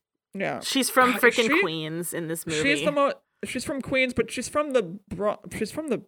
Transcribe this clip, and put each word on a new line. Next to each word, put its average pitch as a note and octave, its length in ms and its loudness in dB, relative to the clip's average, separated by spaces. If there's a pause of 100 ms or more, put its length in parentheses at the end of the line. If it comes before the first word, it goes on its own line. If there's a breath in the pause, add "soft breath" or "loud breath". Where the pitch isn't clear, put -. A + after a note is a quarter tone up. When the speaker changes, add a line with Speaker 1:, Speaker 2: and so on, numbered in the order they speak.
(340)
Speaker 1:
Yeah. E3 280 -4
Speaker 2:
she's - 280 0
from B3+ 240 6
Speaker 1:
God, G#3+ 100 -4
is A#3 120 8
Speaker 2:
frickin' A#3 180 4
Speaker 1:
she F4 80 4
Speaker 2:
Queens D#3+ 520 -4
in E3 140 -4
this E3 200 -6
Speaker 1:
She's D#3 160 0
Speaker 2:
movie. C#4+ 220 2
Speaker 1:
the D4+ 60 2
mo-, C#4 220 2 (320)
she's - 180 -6
from C#4+ 200 -6
Queens, C4 320 0
but A#3 160 0
she's B3 180 -6
from D4+ 240 -2
the B3 80 4 (280)
Bro-, G3+ 300 -2 (160)
she's G#3+ 160 -4
from D#4 180 -6
the G3+ 180 0